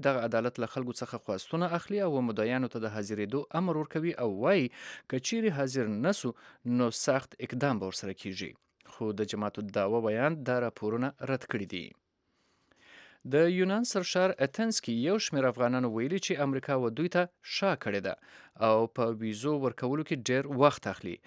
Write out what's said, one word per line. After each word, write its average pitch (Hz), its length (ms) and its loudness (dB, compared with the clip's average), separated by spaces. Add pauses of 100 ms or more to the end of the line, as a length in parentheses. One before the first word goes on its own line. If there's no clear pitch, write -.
دغه 127 200 2
عدالت 117 360 0
له 113 100 -6
خلکو 123 260 -4
څخه 120 300 -8
خواستونه 165 500 -2
اخلي 202 280 -2
او 131 200 2
مدعیانو 113 480 0
ته 110 80 -4
د 107 140 -4
حاضرېدو 104 440 -2 (200)
امر 170 200 0
ورکوي 160 320 -2 (120)
او 110 40 2 (140)
وایي 160 260 4
که - 480 -10
چیرې 220 400 0
حاضر 127 320 0 (160)
نسو 165 260 0 (500)
نو 117 100 4 (140)
سخت 135 340 0 (100)
اقدام 127 320 0
به 95 120 -4
ورسره 98 280 -6
کیږي. 95 300 -8 (420)
خو 107 180 -2 (100)
د 104 120 -2
جماعت 104 320 -2
الدعوه 104 420 2
ویاند 131 440 0
دا 123 160 2
راپورونه 117 440 -2 (200)
رد - 180 -4
کړي 101 260 -4
دي. 82 100 -6 (1400)
د 131 100 -2 (100)
یونان 190 380 2
سرشار 185 500 2
اتنسکي 135 600 0
یو 131 240 2
شمیر 143 280 0
افغانانو 123 440 2
ویلي 127 300 -2
چې 160 220 -2
امریکا 139 340 0
و 123 140 2
دوی 151 200 -2
ته 180 120 2 (240)
شا - 260 -2
کړې 101 300 -2
ده 92 120 -4 (480)
او 113 260 6
په 117 260 0
ویزو 110 400 -2
ورکولو 139 520 -2
کې 135 200 -4
ډیر 135 320 2
وخت 139 300 6
اخلي. 95 260 -6 (140)